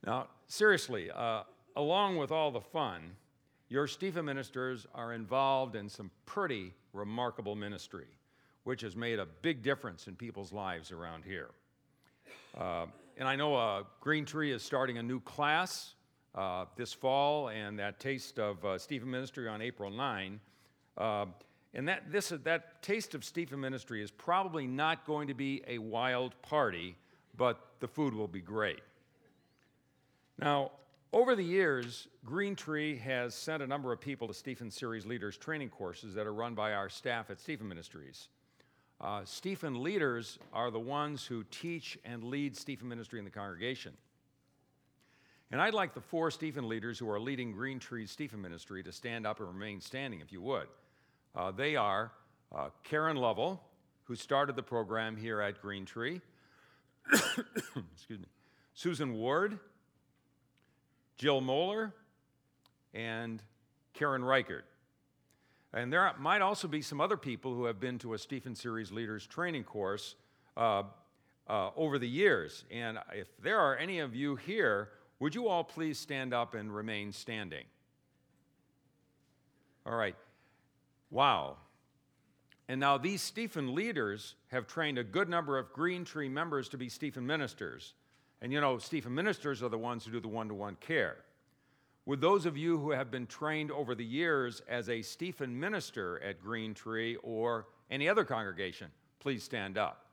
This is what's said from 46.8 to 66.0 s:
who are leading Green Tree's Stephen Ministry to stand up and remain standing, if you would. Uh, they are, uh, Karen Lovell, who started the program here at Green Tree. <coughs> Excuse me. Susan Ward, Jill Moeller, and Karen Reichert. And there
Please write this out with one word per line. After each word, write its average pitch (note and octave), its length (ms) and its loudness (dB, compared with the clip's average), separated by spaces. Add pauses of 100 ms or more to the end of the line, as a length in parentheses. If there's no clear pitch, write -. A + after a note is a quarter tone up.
who A#2 120 -4
are G#2 100 2
leading B2 320 -4
Green B2+ 260 -4
Tree's A2+ 320 -8
Stephen A2 320 -8
Ministry F2+ 420 -8
to A2+ 100 -10
stand A#2 340 -4
up G#2+ 120 -2
and G2+ 100 -6
remain G2 320 -8
standing, C3 400 -8
if D2 100 -16
you F#2+ 100 -10
would. G#2+ 260 -2 (680)
Uh, F#2 160 0
they C#3 240 0
are, G#2+ 380 2 (420)
uh, C#2+ 140 -2 (160)
Karen D3+ 320 2
Lovell, B2 440 2 (440)
who B2 100 -6
started C#3 400 2
the C3 80 -2
program A2 540 -2
here A2 240 -2
at G2+ 200 0
Green G2 240 -4
Tree. C#3+ 360 -4 (500)
<coughs> - 400 -4
Excuse - 1080 0
me. F2+ 80 -14 (460)
Susan D3 400 -2
Ward, D3+ 460 2 (1600)
Jill C#3 240 4
Moeller, F#3 520 2 (1000)
and A2+ 500 -4 (500)
Karen C3+ 300 2
Reichert. B2 400 4 (1080)
And A#2+ 180 0
there F3 260 6